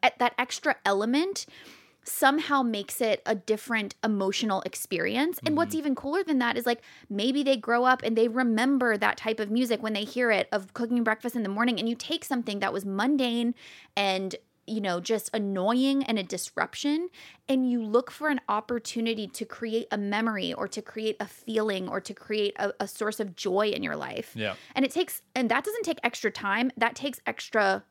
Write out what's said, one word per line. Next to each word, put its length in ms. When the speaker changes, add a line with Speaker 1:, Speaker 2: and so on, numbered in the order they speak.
Speaker 1:
uh, 160
that 200
extra 460
element 640
somehow 580
makes 380
it 260
a 80
different 680
emotional 600
experience. 800
And 120
what's 140
Speaker 2:
Mm-hmm. 80
Speaker 1:
even 180
cooler 260
than 160
that 180
is, 80
like, 160
maybe 320
they 140
grow 280
up 200
and 120
they 120
remember 680
that 200
type 240
of 100
music 320
when 120
they 100
hear 260
it, 220
of 220
cooking 280
breakfast 320
in 80
the 60
morning, 320
and 80
you 80
take 280
something 360
that 120
was 120
mundane 720
and, 400
you 120
know, 200
just 340
annoying 720
and 120
a 60
disruption, 840
and 200
you 140
look 300
for 160
an 200
opportunity 800
to 180
create 460
a 80
memory 560
or 140
to 120
create 380
a 80
feeling 640
or 120
to 140
create 420
a, 220
a 80
source 320
of 160
joy 340
in 140
your 140
life. 400
Speaker 2:
Yeah. 180
Speaker 1:
And 80
it 80
takes, 300
and 160
that 140
doesn't 180
take 220
extra 260
time. 460
That 180
takes 320
extra 640